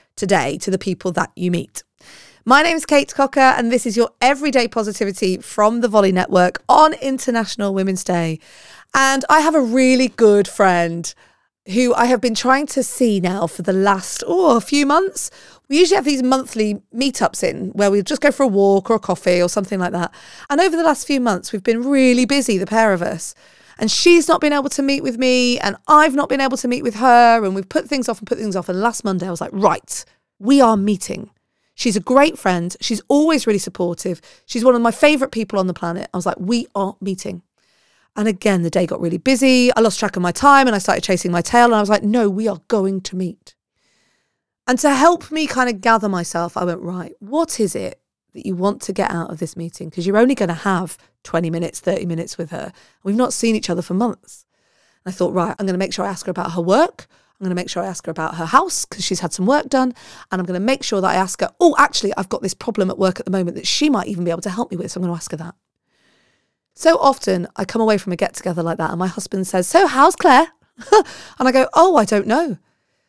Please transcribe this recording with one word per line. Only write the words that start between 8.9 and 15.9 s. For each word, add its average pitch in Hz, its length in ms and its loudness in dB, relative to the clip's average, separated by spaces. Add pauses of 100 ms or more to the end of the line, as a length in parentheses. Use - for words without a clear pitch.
And 269 340 2
I 311 120 6
have 311 160 2
a 311 40 6
really 254 500 4
good 202 380 4
friend 170 640 0 (600)
who 247 220 2
I 240 100 2
have 247 160 2
been 233 140 -2
trying 269 320 0
to - 160 -2
see 220 360 0
now 180 280 -2
for - 160 -10
the 190 100 0
last, 190 540 -2
oh, 339 280 4
a 226 60 2
few 285 240 0
months. 349 460 -2 (360)
We 285 120 0
usually 349 160 4